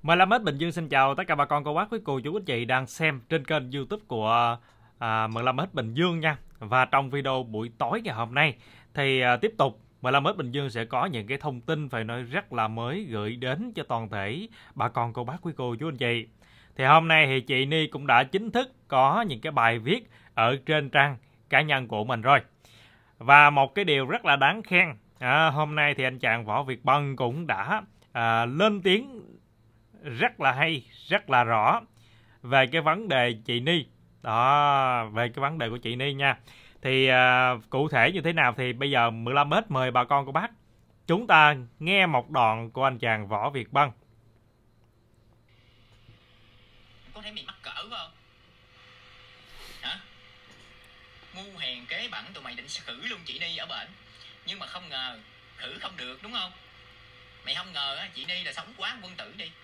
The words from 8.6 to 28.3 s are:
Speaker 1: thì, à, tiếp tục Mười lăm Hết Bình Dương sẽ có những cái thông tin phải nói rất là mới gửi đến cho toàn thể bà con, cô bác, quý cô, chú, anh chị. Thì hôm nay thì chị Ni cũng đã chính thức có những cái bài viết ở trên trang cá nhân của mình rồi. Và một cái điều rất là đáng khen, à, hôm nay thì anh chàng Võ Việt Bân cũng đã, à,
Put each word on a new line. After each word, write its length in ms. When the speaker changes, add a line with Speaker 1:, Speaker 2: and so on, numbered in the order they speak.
Speaker 1:
thì, 260
à, 160
tiếp 220
tục 220
Mười 100
lăm 120
Hết 120
Bình 140
Dương 200
sẽ 140
có 220
những 200
cái 120
thông 220
tin 280
phải 160
nói 180
rất 300
là 160
mới 420
gửi 260
đến 380
cho 140
toàn 200
thể 400
bà 140
con, 240
cô 120
bác, 180
quý 140
cô, 240
chú, 80
anh 80
chị. 300
Thì 80
hôm 240
nay 180
thì 140
chị 260
Ni 200
cũng 200
đã 180
chính 260
thức 220
có 400
những 120
cái 120
bài 260
viết 320
ở 220
trên 240
trang 260
cá 120
nhân 260
của 160
mình 180
rồi. 180
Và 320
một 240
cái 100
điều 220
rất 180
là 120
đáng 260
khen, 260
à, 320
hôm 240
nay 200
thì 100
anh 140
chàng 260
Võ 180
Việt 220
Bân 320
cũng 300
đã, 360
à, 340